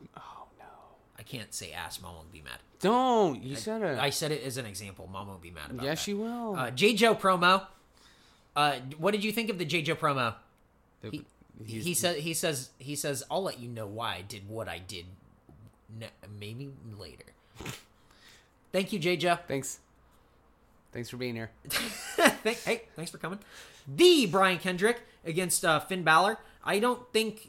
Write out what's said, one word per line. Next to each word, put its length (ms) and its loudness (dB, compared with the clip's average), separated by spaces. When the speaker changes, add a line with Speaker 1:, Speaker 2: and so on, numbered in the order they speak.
Speaker 1:
Oh, 300 -18
no. 80 -20
Speaker 2:
I 40 -18
can't 300 -12
say 200 -10
ass. 280 -8
Mom 140 -14
won't 160 -18
be 100 -18
mad. 180 -14
Speaker 1:
Don't. 640 4
You 120 -8
Speaker 2:
I, 40 -8
Speaker 1:
said 220 -6
it. 180 0
Speaker 2:
I 100 2
said 220 -2
it 120 -2
as 140 -6
an 80 -6
example. 460 -12
Mom 160 -10
won't 140 -14
be 100 -16
mad 200 -12
about 140 -6
Speaker 1:
Yes, 140 -2
Speaker 2:
that. 40 -4
Speaker 1:
she 100 -2
will. 440 -4
Speaker 2:
Uh, 140 -2
J. 240 4
Joe 180 6
promo. 540 4
Uh, 220 4
what 140 4
did 120 0
you 80 0
think 180 0
of 80 -2
the 80 -2
J. 160 0
Joe 140 0
promo? 400 0
Speaker 1:
The, 100 -12
Speaker 2:
He, 140 -10
Speaker 1:
he's 200 -8
Speaker 2:
he 80 0
said, 240 0
he 160 -4
says, 440 -2
he 180 -10
says, 340 -4
"I'll 140 0
let 160 -6
you 100 -10
know 160 -8
why 300 -6
I 60 -8
did 280 -14
what 180 -6
I 120 -8
did. 260 -12
N-, 80 -12
maybe 320 -10
later." 280 -18
Thank 200 0
you, 80 -2
J. 180 2
Joe. 200 2
Speaker 1:
Thanks. 320 -4
Thanks 180 -10
for 80 -10
being 180 -4
here. 240 -8
Speaker 2:
<laughs> 100 -20
Thank, 960 2
hey, 200 -2
thanks 160 -10
for 60 -16
coming. 220 -8
The 400 8
Brian 320 4
Kendrick 420 0
against, 400 0
uh, 140 6
Finn 240 -4
Balor. 340 6
I 160 2
don't 320 0
think 380 0